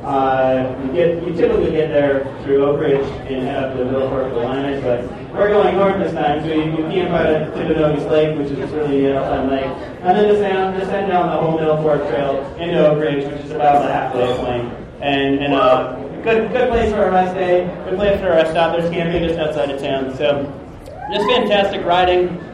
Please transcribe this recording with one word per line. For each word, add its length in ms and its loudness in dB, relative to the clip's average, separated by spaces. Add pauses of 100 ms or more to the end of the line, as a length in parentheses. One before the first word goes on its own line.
uh, 720 0 (100)
you 60 -4
get, 340 2
you 80 -4
typically 380 2
get 180 0
there 360 2 (180)
through 220 2
Oak 160 2
Ridge 260 2 (220)
and 180 -4
head 160 -2
up 80 -4
to 80 -6
the 60 0
Middle 240 0
Fork 160 -2
of 80 -6
the 60 -2
Willamette, 440 -2
but 500 -4
we're 160 2
going 280 4
north 200 2
this 160 -2
time, 280 0
so 60 -4
you, 160 0
you 280 -2
camp 200 0
out 140 2
at 280 0
Timpanogos 580 0
Lake, 260 2
which 140 -2
is 200 -6
really 360 0
a 140 0
fun 280 -2
lake, 160 0
and 520 -2
then 100 4
descend, 500 2
descend 300 -2
down 220 2
the 80 -2
whole 200 0
Middle 240 2
Fork 280 2
Trail 340 -2 (160)
into 260 2
Oak 140 4
Ridge, 320 0
which 140 -8
is 60 -10
about 300 4
the 120 0
halfway 420 0
point, 380 -4 (280)
and, 380 2
and, 140 0
uh, 420 2 (260)
good, 300 2
good 180 2
place 220 2
for 140 2
a 60 2
rest 240 2
day, 300 2 (200)
good 120 -4
place 220 2
for 100 -2
a 60 4
rest 160 4
stop. 240 2
There's 160 0
camping 360 -2
just 120 -2
outside 300 -2
of 100 -6
town, 360 -4
so 360 0 (600)
just 160 0
fantastic 580 2
riding 540 2 (140)